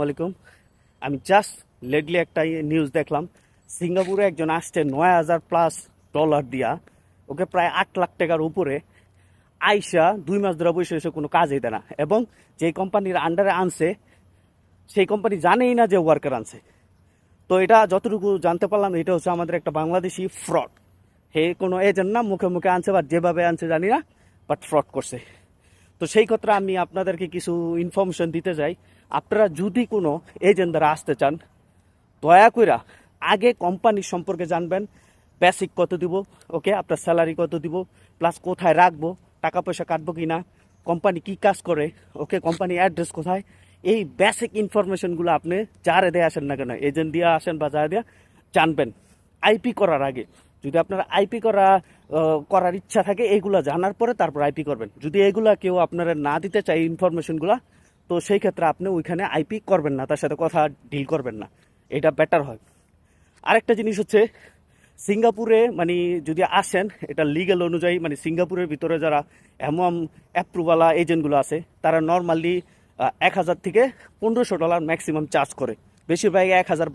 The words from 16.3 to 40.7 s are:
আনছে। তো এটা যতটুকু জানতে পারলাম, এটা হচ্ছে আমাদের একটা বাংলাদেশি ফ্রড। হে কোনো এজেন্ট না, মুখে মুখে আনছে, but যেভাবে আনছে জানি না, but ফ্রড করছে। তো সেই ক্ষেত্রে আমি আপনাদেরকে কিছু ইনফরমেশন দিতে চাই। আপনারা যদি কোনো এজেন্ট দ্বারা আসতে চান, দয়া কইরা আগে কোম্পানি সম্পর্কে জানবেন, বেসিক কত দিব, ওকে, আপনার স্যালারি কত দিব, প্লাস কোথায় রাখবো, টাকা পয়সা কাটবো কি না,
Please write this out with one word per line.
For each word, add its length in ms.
আনছে। 180
তো 60
এটা 120
যতটুকু 360
জানতে 260
পারলাম, 200
এটা 140
হচ্ছে 200
আমাদের 240
একটা 200
বাংলাদেশি 440
ফ্রড। 280
হে 80
কোনো 140
এজেন্ট 260
না, 60
মুখে 240
মুখে 200
আনছে, 200
but 180
যেভাবে 360
আনছে 240
জানি 200
না, 60
but 100
ফ্রড 260
করছে। 220
তো 40
সেই 160
ক্ষেত্রে 300
আমি 140
আপনাদেরকে 400
কিছু 180
ইনফরমেশন 520
দিতে 220
চাই। 140
আপনারা 260
যদি 240
কোনো 180
এজেন্ট 240
দ্বারা 220
আসতে 260
চান, 120
দয়া 320
কইরা 220
আগে 160
কোম্পানি 360
সম্পর্কে 420
জানবেন, 300
বেসিক 380
কত 120
দিব, 100
ওকে, 140
আপনার 240
স্যালারি 360
কত 120
দিব, 100
প্লাস 160
কোথায় 340
রাখবো, 280
টাকা 220
পয়সা 260
কাটবো 260
কি 140
না, 60